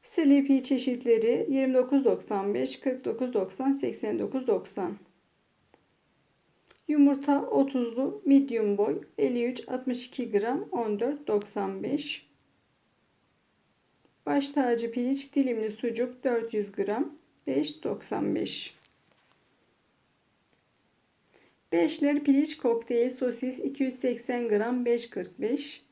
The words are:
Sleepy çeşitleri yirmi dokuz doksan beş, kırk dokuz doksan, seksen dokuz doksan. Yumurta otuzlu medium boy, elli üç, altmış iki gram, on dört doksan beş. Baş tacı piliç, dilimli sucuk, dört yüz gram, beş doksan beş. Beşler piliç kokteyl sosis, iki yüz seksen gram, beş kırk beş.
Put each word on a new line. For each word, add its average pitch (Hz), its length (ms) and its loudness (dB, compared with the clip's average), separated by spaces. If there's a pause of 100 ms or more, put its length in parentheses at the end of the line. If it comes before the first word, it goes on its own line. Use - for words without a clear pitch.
Sleepy 277 580 4
çeşitleri 240 880 2
yirmi 269 240 2
dokuz 254 320 4
doksan 196 480 0
beş, 131 260 -2
kırk - 260 -4
dokuz - 280 -2
doksan, 254 380 0
seksen 233 480 -2
dokuz 247 280 -4
doksan. 202 500 -2 (1900)
Yumurta 285 560 4
otuzlu 262 800 0
medium 233 520 4
boy, 233 240 0 (160)
elli 247 280 2
üç, 247 240 -6
altmış 254 380 -4
iki 226 240 -6
gram, 233 400 0
on 220 280 -2
dört 285 280 -4
doksan 202 560 -4
beş. - 460 -6 (2000)
Baş 285 260 0
tacı 233 400 0
piliç, 254 440 -2
dilimli 226 360 0
sucuk, 233 520 -4
dört 233 300 0
yüz 202 180 -2
gram, 208 460 -2 (300)
beş 285 360 -2
doksan 208 520 -4
beş. - 400 -6 (3000)
Beşler 294 520 2
piliç 285 340 2
kokteyl 233 520 0
sosis, 254 500 -4
iki 277 240 -4
yüz 262 100 -2
seksen 240 540 -2
gram, 233 380 0
beş 233 240 0
kırk - 320 -10
beş. 247 500 -4